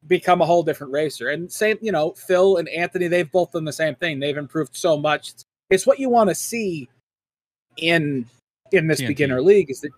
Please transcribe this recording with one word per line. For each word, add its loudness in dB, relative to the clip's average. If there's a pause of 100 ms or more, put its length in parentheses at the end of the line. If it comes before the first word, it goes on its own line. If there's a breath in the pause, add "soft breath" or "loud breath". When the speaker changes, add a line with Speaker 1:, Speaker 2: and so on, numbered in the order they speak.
Speaker 1:
become 2
a 4
whole 4
different -6
racer. -4
And -8
same, 0
you -4
know, 0
Phil 2
and -4
Anthony, -4
they've 0
both 0
done -4
the -6
same -2
thing. -6
They've -4
improved -6
so 0
much. -2
It's, -20 (260)
it's 4
what 4
you -2
wanna 4
see -6 (880)
in, 0 (480)
in 2
this 0
Speaker 2:
T -4
N -2
T. -2
Speaker 1:
beginner 0
league 4
is -8
that -10